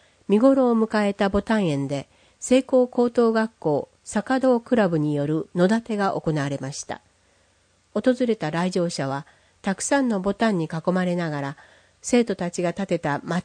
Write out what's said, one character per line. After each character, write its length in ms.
見 100
頃 320
を 60
迎 300
え 80
た 140
ボ 140
タ 140
ン 100
園 220
で、 200
聖 220
光 280
高 220
等 220
学 260
校 300
坂 360
戸 200
ク 160
ラ 120
ブ 100
に 160
よ 120
る 280
野 120
立 140
て 160
が 160
行 200
わ 160
れ 100
ま 120
し 140
た。 160
訪 200
れ 100
た 140
来 200
場 180
者 200
は、 180
た 120
く 80
さ 180
ん 80
の 120
ボ 140
タ 160
ン 80
に 80
囲 260
ま 120
れ 120
な 140
が 100
ら、 160
生 220
徒 120
た 140
ち 120
が 80
立 160
て 120
た 200
抹 260